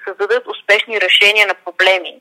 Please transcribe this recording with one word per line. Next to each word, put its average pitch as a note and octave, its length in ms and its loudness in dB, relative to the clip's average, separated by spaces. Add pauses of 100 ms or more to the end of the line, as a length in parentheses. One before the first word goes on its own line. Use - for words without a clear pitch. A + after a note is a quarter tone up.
създадат G3+ 400 -2
успешни G#3 540 -2
решения G3+ 460 2
на F#3 80 -4
проблеми, F#3 640 -2